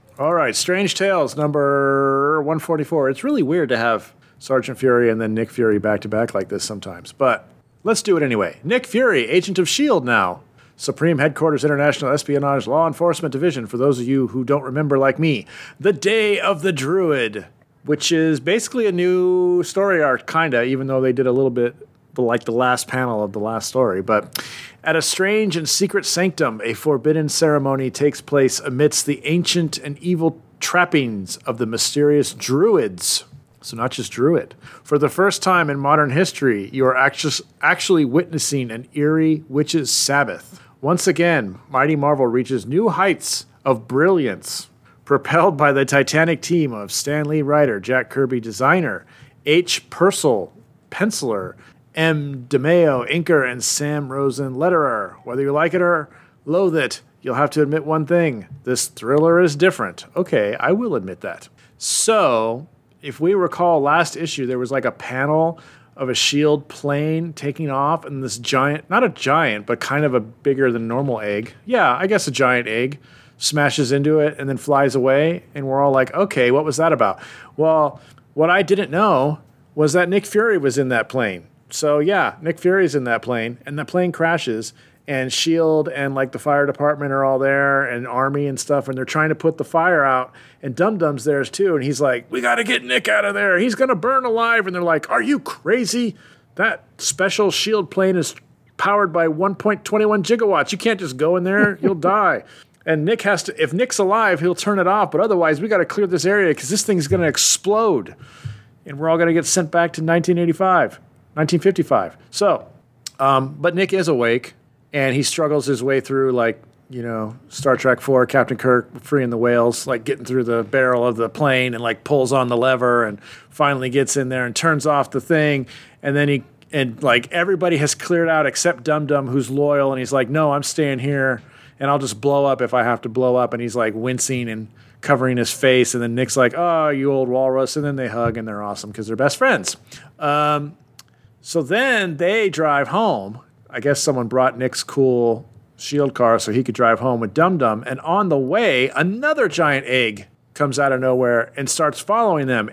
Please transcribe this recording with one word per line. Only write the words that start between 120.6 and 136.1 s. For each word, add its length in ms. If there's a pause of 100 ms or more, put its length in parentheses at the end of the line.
barrel 440
of 80
the 140
plane 440
and, 80
like, 220
pulls 300
on 160
the 80
lever 480
and 120 (320)
finally 400
gets 280
in 100
there 180
and 80
turns 320
off 260
the 100
thing. 460 (360)
And 140
then 100
he, 160 (300)
and, 280
like, 300
everybody 460
has 180
cleared 320
out 180
except 380
Dum 220
Dum, 220
who's 220
loyal, 440
and 60
he's 120
like, 180
"No, 220
I'm 120
staying 360
here, 420 (380)
and 100
I'll 80
just 220
blow 240
up 180
if 120
I 100
have 200
to 60
blow 280
up." 160
And 80
he's, 160
like, 180
wincing 540
and 180 (320)
covering 380
his 160
face, 400
and 100
then 100